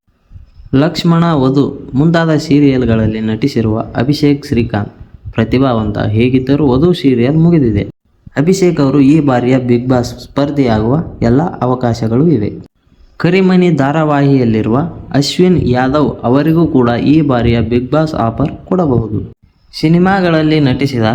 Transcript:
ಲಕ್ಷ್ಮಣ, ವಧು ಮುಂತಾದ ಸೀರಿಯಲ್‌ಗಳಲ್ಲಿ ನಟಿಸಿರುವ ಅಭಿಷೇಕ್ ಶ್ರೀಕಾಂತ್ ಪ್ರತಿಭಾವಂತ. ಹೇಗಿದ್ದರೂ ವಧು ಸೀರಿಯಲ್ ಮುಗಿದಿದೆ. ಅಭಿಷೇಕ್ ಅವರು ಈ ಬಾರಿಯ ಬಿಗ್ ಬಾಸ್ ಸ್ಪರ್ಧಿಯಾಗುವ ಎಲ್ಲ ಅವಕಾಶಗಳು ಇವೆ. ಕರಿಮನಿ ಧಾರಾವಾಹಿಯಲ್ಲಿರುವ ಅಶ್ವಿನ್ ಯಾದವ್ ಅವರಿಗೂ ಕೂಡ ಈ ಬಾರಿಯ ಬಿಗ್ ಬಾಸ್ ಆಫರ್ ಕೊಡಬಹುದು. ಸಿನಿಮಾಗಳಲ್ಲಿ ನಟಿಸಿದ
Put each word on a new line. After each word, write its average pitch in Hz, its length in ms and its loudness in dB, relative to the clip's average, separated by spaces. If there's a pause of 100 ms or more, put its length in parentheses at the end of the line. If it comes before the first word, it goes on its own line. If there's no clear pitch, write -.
(760)
ಲಕ್ಷ್ಮಣ, 165 580 0
ವಧು 135 640 -2
ಮುಂತಾದ 165 400 2
ಸೀರಿಯಲ್‌ಗಳಲ್ಲಿ 127 840 0
ನಟಿಸಿರುವ 110 640 -2 (120)
ಅಭಿಷೇಕ್ 143 500 0
ಶ್ರೀಕಾಂತ್ 110 460 -4 (400)
ಪ್ರತಿಭಾವಂತ. 113 640 -2
ಹೇಗಿದ್ದರೂ 127 680 0
ವಧು 139 260 2
ಸೀರಿಯಲ್ 135 440 0
ಮುಗಿದಿದೆ. 151 520 2 (480)
ಅಭಿಷೇಕ್ 170 440 0
ಅವರು 143 200 2
ಈ 143 200 4
ಬಾರಿಯ 127 380 0
ಬಿಗ್ 120 300 0
ಬಾಸ್ 123 320 -2
ಸ್ಪರ್ಧಿಯಾಗುವ 135 840 -2 (180)
ಎಲ್ಲ 131 380 0
ಅವಕಾಶಗಳು 123 680 0
ಇವೆ. 110 460 -4 (420)
ಕರಿಮನಿ 185 540 2
ಧಾರಾವಾಹಿಯಲ್ಲಿರುವ 139 1080 0 (360)
ಅಶ್ವಿನ್ 170 480 2
ಯಾದವ್ 131 600 0
ಅವರಿಗೂ 156 440 2
ಕೂಡ 127 220 2
ಈ 127 320 2
ಬಾರಿಯ 117 400 0
ಬಿಗ್ 120 320 -2
ಬಾಸ್ 156 220 0
ಆಫರ್ 113 360 -2 (140)
ಕೊಡಬಹುದು. 120 680 -2 (460)
ಸಿನಿಮಾಗಳಲ್ಲಿ 165 800 2
ನಟಿಸಿದ 131 420 0 (120)